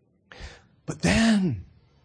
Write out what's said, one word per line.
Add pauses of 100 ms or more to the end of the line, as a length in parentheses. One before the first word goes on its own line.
(840)
But
then, (420)